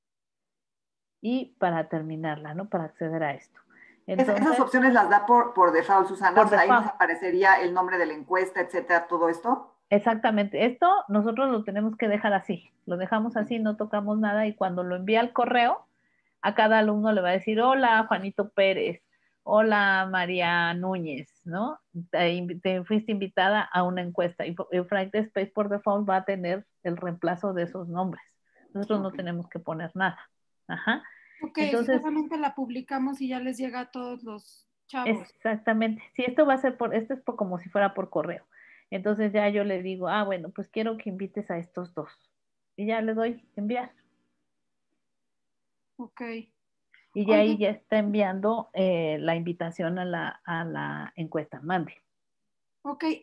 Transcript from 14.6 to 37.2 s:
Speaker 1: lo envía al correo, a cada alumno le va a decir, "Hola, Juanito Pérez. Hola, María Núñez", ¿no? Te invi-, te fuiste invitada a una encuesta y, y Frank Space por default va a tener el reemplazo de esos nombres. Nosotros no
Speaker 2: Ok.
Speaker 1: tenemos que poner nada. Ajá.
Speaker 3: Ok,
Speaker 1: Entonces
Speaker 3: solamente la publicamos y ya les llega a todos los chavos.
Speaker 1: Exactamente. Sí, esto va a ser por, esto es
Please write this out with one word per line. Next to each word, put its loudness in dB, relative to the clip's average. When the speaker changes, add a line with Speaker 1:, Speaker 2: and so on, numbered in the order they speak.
Speaker 1:
lo -4
envía 2
al -2
correo, 2
a 0
cada 6
alumno 2
le 2
va 2
a 2
decir, 0
"Hola, 4
Juanito -2
Pérez. 0
Hola, 4
María 0
Núñez", -6
¿no? -6
Te 2
invi-, -6
te -2
fuiste -2
invitada 0
a -2
una -2
encuesta -4
y, -8
y 2
Frank -2
Space -2
por -2
default -2
va 2
a 0
tener -4
el -4
reemplazo -4
de -2
esos -8
nombres. -4
Nosotros -2
no -4
Speaker 2:
Ok. -10
Speaker 1:
tenemos -8
que -14
poner -8
nada. -2
Ajá. -4
Speaker 3:
Ok, -8
Speaker 1:
Entonces 0
Speaker 3:
solamente -4
la -4
publicamos -6
y -4
ya -6
les -6
llega -8
a -12
todos -12
los -18
chavos. -4
Speaker 1:
Exactamente. -2
Sí, -2
esto 4
va 4
a 0
ser -2
por, -2
esto -4
es -10